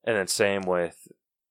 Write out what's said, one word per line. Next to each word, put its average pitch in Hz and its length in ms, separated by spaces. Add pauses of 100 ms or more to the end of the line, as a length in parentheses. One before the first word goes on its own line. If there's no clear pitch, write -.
And 117 140
then 92 100
same 101 360
with, 90 440 (440)